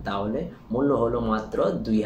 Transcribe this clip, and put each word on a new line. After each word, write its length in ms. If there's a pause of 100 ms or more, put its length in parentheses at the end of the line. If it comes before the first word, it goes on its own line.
তাহলে 320 (340)
মূল্য 180 (100)
হলো 160 (140)
মাত্র 260 (280)
দুই 200